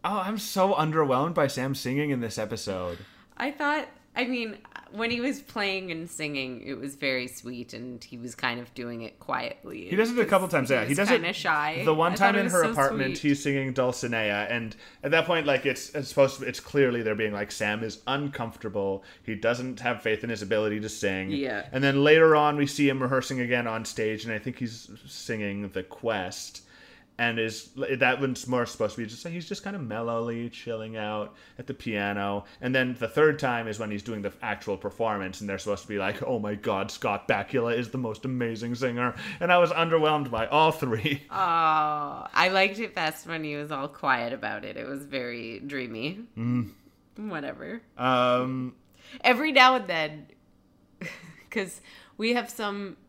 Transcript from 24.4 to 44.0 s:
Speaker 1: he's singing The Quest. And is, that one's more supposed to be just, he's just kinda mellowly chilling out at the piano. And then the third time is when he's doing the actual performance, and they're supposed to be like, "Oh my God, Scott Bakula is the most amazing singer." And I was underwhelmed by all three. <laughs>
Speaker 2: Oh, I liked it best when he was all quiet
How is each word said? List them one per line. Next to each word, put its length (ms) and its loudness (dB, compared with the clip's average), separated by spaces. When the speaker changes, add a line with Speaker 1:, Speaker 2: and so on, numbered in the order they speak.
Speaker 1:
he's 320 -8
singing 640 -6
The 140 -6
Quest. 800 -6
And 200 2
is, 320 -4
that 200 4
one's 280 -2
more 180 2
supposed 300 -4
to 60 -8
be 60 -4
just, 200 -14
he's 200 -8
just 160 -10
kinda 140 -8
mellowly 720 -4
chilling 480 -8
out 380 -4
at 80 -12
the 60 -6
piano. 720 -2
And 120 -2
then 240 2
the 100 -2
third 300 4
time 300 -2
is 100 -6
when 140 -4
he's 100 -4
doing 220 -6
the 180 -4
actual 340 -4
performance, 640 -4
and 80 -8
they're 120 -4
supposed 240 -4
to 40 -20
be 120 -4
like, 260 -2
"Oh 140 -2
my 160 -4
God, 340 -2
Scott 380 -4
Bakula 500 0
is 140 -4
the 80 -6
most 260 -6
amazing 480 -4
singer." 400 0
And 120 2
I 80 10
was 120 8
underwhelmed 600 4
by 160 0
all 240 6
three. 540 0
<laughs> 40 -20
Speaker 2:
Oh, 1040 2
I 180 6
liked 280 4
it 160 -6
best 320 -4
when 160 -6
he 120 -4
was 160 -6
all 180 -4
quiet 440 0